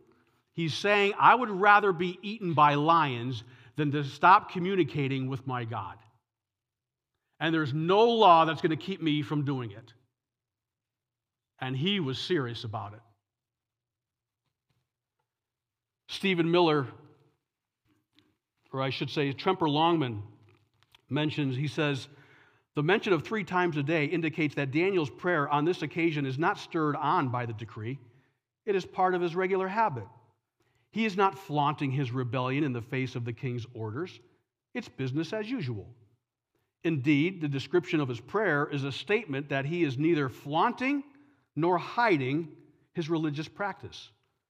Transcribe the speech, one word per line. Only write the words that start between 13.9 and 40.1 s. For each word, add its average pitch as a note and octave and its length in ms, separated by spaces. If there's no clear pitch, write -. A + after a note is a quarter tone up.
Stephen E3+ 420
Miller, D#3+ 360
or C3+ 80
I C3+ 100
should B2+ 200
say C#3+ 240
Tremper F#3 340
Longman, D3 540
mentions, C#3+ 460
he C#3+ 100
says, C#3+ 420
"The D3 80
mention F#3+ 300
of D3+ 120
three G#3+ 200
times F3+ 320
a D3 60
day D3+ 240
indicates D#3+ 480
that C#3+ 160
Daniel's E3+ 400
prayer E3 400
on D3 140
this F3+ 180
occasion D3+ 420
is C3 140
not F3+ 200
stirred D3+ 380
on D#3 320
by B2 160
the A#2 80
decree. A2+ 460
It G3+ 120
is F#3 100
part F#3 280
of F3+ 60
his E3+ 140
regular F#3 340
habit. F#3 380
He A3 120
is G3+ 120
not G3 200
flaunting D3 540
his C3 220
rebellion B2+ 500
in C#3+ 100
the A#2+ 80
face C3 360
of B2 80
the A#2+ 80
king's B2 420
orders. A2+ 440
It's A#3+ 140
business C3+ 440
as A3 180
usual." B2 420
Indeed, D#3 560
the D3+ 80
description D#3 520
of C#3 80
his A#2+ 120
prayer D#3+ 480
is C#3 160
a C#3 80
statement D3 560
that C3+ 180
he E3+ 160
is C3+ 160
neither D3+ 300